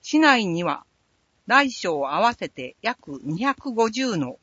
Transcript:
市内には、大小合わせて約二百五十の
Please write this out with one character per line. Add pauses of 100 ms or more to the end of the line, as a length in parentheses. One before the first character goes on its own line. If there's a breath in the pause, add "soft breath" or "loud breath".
市
内
に
は、 (600)
大
小 (120)
合
わ
せ
て
約
二
百
五
十
の